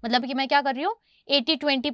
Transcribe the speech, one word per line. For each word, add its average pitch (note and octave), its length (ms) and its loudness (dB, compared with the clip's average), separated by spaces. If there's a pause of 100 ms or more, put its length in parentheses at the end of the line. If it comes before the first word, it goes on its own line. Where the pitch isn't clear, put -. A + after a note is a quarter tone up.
मतलब A#3+ 220 0
कि C4 80 -6
मैं C4+ 140 -2
क्या C#4+ 140 4
कर C4+ 140 -2
रही C#4 80 -6
हूँ, G#4 120 -2 (320)
एटी C#4 280 2
ट्वेंटी C#4 380 0